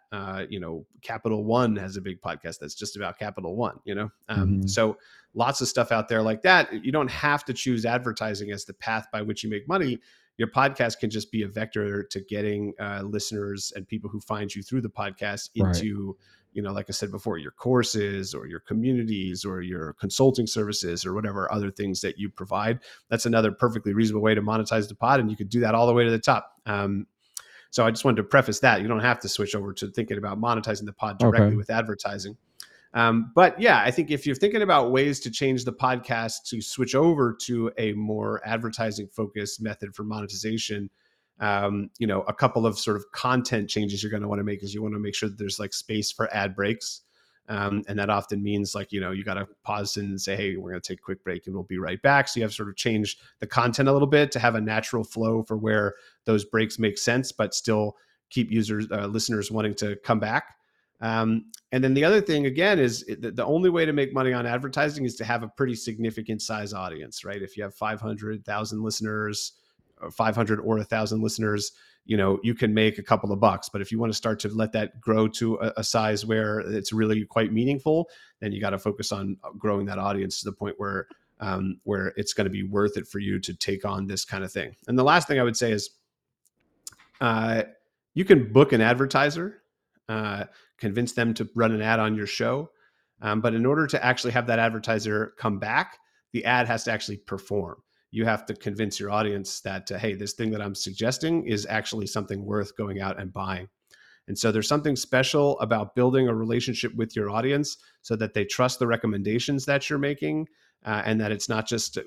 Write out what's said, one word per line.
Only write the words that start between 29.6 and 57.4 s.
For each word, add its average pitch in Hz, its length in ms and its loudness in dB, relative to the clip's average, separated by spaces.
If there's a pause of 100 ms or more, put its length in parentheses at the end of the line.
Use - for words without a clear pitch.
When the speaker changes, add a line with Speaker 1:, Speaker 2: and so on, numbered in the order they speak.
Speaker 1:
to 98 180 -8
thinking 107 260 -4
about 101 220 -4
monetizing 110 460 0
the 101 80 -10
pod 104 260 -6
directly 113 280 8
Speaker 2:
Okay. 107 100 4
Speaker 1:
with 104 120 -4
advertising. 104 680 -4 (560)
Um, 113 420 4
but 175 260 8
yeah, 196 220 8
I 123 80 4
think 147 180 0
if 143 160 -2
you're 139 100 0
thinking 208 280 2
about 143 280 6
ways 135 280 2
to 123 100 -8
change 131 360 0
the 123 80 -2
podcast 120 760 -2
to 113 140 -6
switch 127 340 -2
over 139 480 4
to 117 340 0
a 110 160 0
more 107 500 -2
advertising 110 680 -4
focused 104 520 -6
method 104 320 -6
for 107 100 -10
monetization, 104 840 -6 (500)
um, 101 600 0
you 117 80 0
know, 98 160 2
a - 100 -2
couple 123 320 2
of 107 140 0
sort 104 180 0
of 101 140 -10
content 123 580 0
changes 101 320 -2
you're 107 100 -4
gonna 104 160 -4
wanna 101 160 -2
make 101 200 -4
is 101 100 -10
you 104 80 -8
wanna 107 160 -4
make 104 160 -6
sure 110 160 -4
that 101 80 -10
there's, 101 220 -6
like, 104 140 -8
space 107 380 -4
for - 220 -4
ad 101 220 -2
breaks. 101 460 -2 (460)
Um, 101 400 -2
and 101 120 -4
that 101 100 0
often 101 320 0
means, 101 320 -2
like, 101 180 -6
you 101 80 -4
know, 92 120 -4
you 98 120 -6
gotta 98 240 -6 (160)
pause 104 340 -4
and 101 220 -6
say, 95 160 -4
"Hey, 98 220 -2
we're 92 140 -10
gonna 90 100 -8
take 92 160 -10
a - 60 -20
quick 95 200 -8
break 90 220 -6
and 95 80 -8
we'll 92 100 -6
be 92 140 -6
right 92 240 -6
back." 139 260 4
So - 120 -4
you 113 40 2
have 104 100 -2
sort 101 160 -8
of 98 60 -14
changed 107 460 0 (180)
the 104 80 -8
content 123 400 2
a 139 60 6
little 139 140 6
bit 147 240 6
to 123 80 -2
have 117 160 4
a 110 60 2
natural 110 420 0
flow 113 400 0
for 110 140 -4
where 107 360 2 (320)
those 107 180 4
breaks 110 360 0
make 104 180 2
sense, 127 340 0
but 107 220 -2